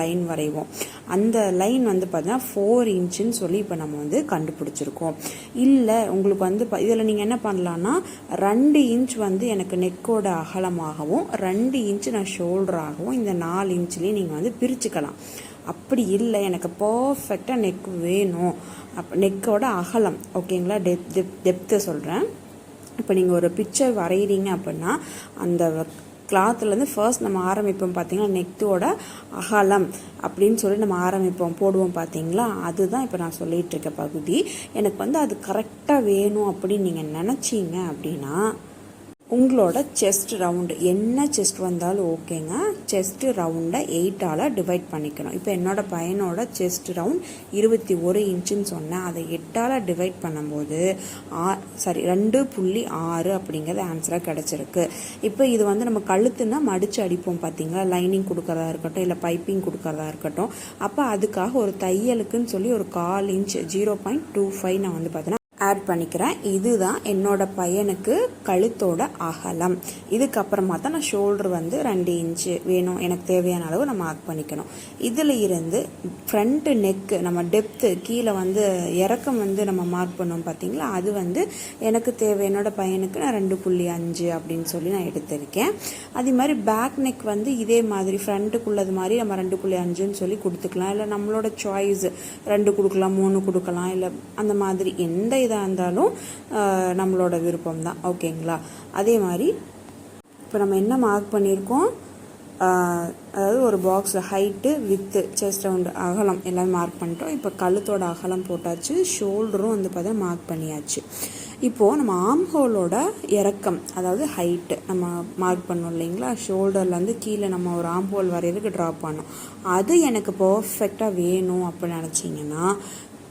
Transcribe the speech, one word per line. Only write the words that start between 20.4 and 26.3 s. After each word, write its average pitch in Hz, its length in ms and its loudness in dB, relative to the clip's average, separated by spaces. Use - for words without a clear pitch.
டெப்-, 180 280 2
டெப்-, 185 300 -2
டெப்த்தை 185 420 2
சொல்றேன். 160 380 -2
இப்ப 202 160 2
நீங்க 185 200 6
ஒரு 170 200 4
பிக்சர் 240 420 2
வரைகிறீங்க 190 560 2
அப்படின்னா 170 360 -2
அந்த 170 420 2